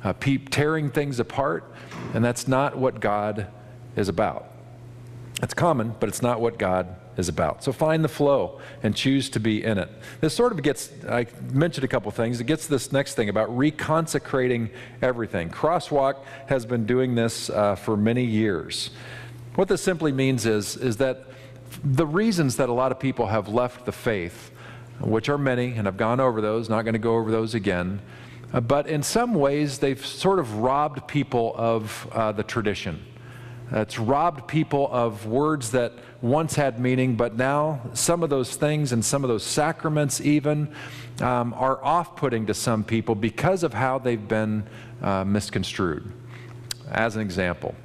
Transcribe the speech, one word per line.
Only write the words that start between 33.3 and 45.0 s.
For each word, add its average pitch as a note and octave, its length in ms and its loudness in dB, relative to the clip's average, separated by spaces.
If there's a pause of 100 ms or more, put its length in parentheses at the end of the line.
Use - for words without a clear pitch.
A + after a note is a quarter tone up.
It's G#2+ 260 -2
robbed C#3 480 0
people D3 460 2
of A2+ 340 0
words C3 460 0
that A#2+ 200 2 (300)
once D3 320 2
had C3+ 240 2
meaning, B2+ 380 2
but A2+ 200 0
now C#3+ 440 2 (140)
some E3+ 280 2
of D#3+ 80 0
those C3 240 2
things D3 380 2
and A2+ 120 2
some C#3+ 200 0
of B2+ 40 2
those A2 140 2
sacraments D3+ 800 0
even, D3 520 2 (480)
um, A#2+ 360 2
are C3 280 2
off-putting C3+ 640 0
to G#2 80 2
some A2 300 0
people A2+ 320 0
because E3 480 2
of C#3 100 0
how C3 240 0
they've A#2 300 -2
been, G#2+ 360 2 (380)